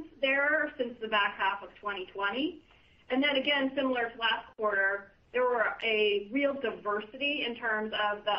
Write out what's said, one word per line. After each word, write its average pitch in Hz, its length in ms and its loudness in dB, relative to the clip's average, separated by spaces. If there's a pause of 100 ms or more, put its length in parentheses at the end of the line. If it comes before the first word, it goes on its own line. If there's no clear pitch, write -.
(200)
there 294 560 2
since 240 240 -4
the 220 80 -6
back 208 280 2
half 196 260 -2
of 185 60 -14 (120)
twenty 190 340 -6
twenty. 240 460 -2 (500)
And 262 120 2
then 294 140 4
again, 269 380 2
similar 254 360 0
to 226 100 -14
last 226 260 0 (100)
quarter, 202 540 0 (220)
there 247 100 2
were 247 400 2
a 208 480 2
real 277 240 2
diversity 226 880 -4
in 233 120 -4
terms 220 360 -2
of 208 320 -2
the 208 140 0